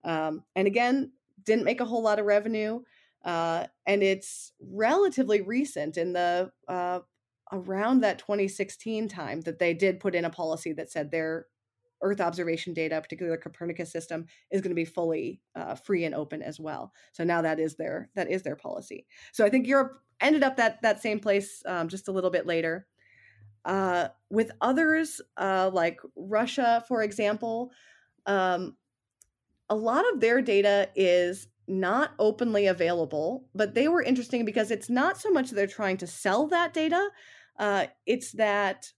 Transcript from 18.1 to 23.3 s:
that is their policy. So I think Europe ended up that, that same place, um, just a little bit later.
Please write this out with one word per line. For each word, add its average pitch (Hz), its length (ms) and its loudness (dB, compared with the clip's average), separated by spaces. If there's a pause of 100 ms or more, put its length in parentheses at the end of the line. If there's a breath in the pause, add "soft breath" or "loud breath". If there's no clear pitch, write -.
that 190 160 -4
is 185 120 -2
their 143 140 -6
policy. - 500 -12 (260 loud breath)
So 220 120 4
I 208 60 6
think 262 160 4
Europe 262 340 2 (200)
ended 285 220 4
up 262 140 2
that, 226 260 2
that 214 180 2
same 214 200 -2
place, 202 460 0
um, 170 220 -4
just 190 200 -10
a 190 40 -6
little 185 180 0
bit 175 160 -2
later. 165 400 -2 (800 soft breath)